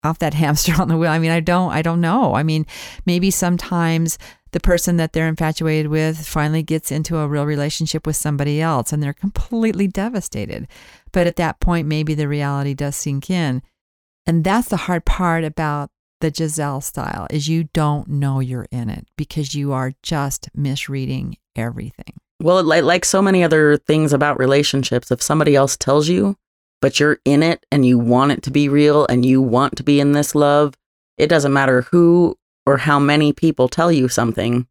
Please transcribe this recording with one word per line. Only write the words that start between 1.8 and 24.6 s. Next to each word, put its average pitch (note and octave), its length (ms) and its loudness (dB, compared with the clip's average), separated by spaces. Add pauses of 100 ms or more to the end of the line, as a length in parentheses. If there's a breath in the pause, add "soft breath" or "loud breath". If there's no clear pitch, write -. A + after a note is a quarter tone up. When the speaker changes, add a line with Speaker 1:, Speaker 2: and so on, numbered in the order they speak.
Speaker 1:
don't E3 180 0
know. E3+ 340 0
I C3 80 0
mean, D#3 240 0 (400 loud breath)
maybe F3+ 240 2
sometimes E3+ 880 -2 (340 loud breath)
the E3+ 80 -4
person F3 360 2
that D#3+ 160 -2
they're D#3+ 160 0
infatuated D#3 600 -2
with D#3 380 -2
finally D#3 360 -2
gets D#3 280 -4
into D#3 280 -4
a D3+ 100 -2
real C#3+ 160 -2
relationship D3+ 640 -4
with D#3 100 -4
somebody D3 460 -2
else, D3+ 300 -2
and D3 100 -2
they're C#3+ 100 -4
completely G#3 760 -2
devastated. F#3+ 760 -6 (460 soft breath)
But F3 140 2
at E3+ 100 -2
that E3 240 -4
point, E3+ 280 0
maybe D#3 260 -2
the D3 140 -2
reality C#3+ 460 -2
does C#3+ 220 -6
sink C#3 340 -6
in. D3+ 320 -2 (640)
And E3 180 2
that's G#3 240 0
the G3 80 -2
hard F3 280 -4
part E3 400 0
about D3+ 460 -4 (300)
the D#3 140 -2
Giselle D3+ 460 -4
style, - 500 -8
is D3 180 -4
you E3 240 0
don't D3 360 -2
know C#3 320 -2
you're B2+ 300 -6
in A#2 200 -6
it - 160 -10 (100)
because D3 380 -6
you C#3+ 180 -4
are C3 200 -4 (100)
just C#3+ 520 -6
misreading C3+ 840 -6 (180)
everything. - 640 -10 (220)
Speaker 2:
Well, F3 220 4
like, D#3+ 200 2
like E3+ 220 2
so G3 180 2
many F#3+ 200 4
other D3+ 340 4
things D#3 360 2
about C#3+ 260 2
relationships, C3+ 720 0